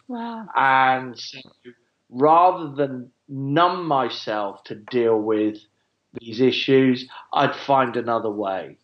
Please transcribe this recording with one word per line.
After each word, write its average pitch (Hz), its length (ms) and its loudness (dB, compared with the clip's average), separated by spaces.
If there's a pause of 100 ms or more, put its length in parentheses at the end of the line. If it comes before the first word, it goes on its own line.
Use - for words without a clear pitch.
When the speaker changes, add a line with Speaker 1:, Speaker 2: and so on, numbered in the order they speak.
Speaker 1:
Wow. 233 480 -12
Speaker 2:
And 131 600 2
so - 200 -16 (720)
rather 160 640 4
than 131 360 -6 (180)
numb 156 580 0
myself 113 800 -4
to - 100 -12
deal 113 460 0
with 107 380 0 (600)
these 113 220 -6
issues, 131 640 4 (280)
I'd 139 200 0
find 131 420 0
another 113 340 -2
way. 95 540 -6